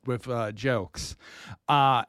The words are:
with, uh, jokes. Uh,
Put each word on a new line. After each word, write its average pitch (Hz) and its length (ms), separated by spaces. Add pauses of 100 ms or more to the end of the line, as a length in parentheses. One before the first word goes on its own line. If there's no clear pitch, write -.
with, 123 240
uh, 113 240
jokes. 110 640 (520)
Uh, 139 400